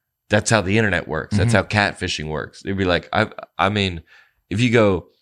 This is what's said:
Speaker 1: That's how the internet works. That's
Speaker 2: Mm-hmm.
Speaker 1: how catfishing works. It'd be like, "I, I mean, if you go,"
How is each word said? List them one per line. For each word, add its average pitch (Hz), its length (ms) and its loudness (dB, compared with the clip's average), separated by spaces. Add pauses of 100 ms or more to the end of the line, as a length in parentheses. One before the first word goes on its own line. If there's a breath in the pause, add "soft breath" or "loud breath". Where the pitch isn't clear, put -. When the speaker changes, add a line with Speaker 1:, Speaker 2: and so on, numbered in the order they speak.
(300)
Speaker 1:
That's 104 220 2
how 110 100 4
the 95 160 0
internet 98 300 0
works. 73 300 -4
That's 113 160 2
Speaker 2:
Mm-hmm. 98 220 2
Speaker 1:
how 101 160 2
catfishing 78 360 -6
works. 76 360 -8
It'd 98 140 -6
be 95 80 0
like, 87 260 0
"I, 107 180 0 (280)
I 92 120 2
mean, 95 340 -2 (460 soft breath)
if 98 100 -2
you 123 120 2
go," 104 360 2 (140)